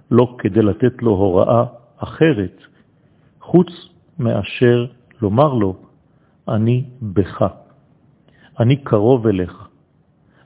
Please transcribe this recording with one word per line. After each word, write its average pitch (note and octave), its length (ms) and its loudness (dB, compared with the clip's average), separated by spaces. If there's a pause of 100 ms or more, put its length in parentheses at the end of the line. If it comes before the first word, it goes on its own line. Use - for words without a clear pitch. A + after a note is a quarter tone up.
(120)
לא A#2+ 280 2
כדי G#2+ 220 0
לתת G#2+ 400 -2
לו A#2 100 0
הוראה G2 540 2 (320)
אחרת, A2+ 600 -2 (840)
חוץ - 280 2 (500)
מאשר A#2+ 680 0 (360)
לומר A#2+ 320 2
לו, G2 220 -2 (720)
"אני A#2 360 -2 (180)
בך, G2+ 440 -2 (1120)
אני A#2+ 160 2
קרוב A#2+ 520 0
אליך." F#2 400 -4 (800)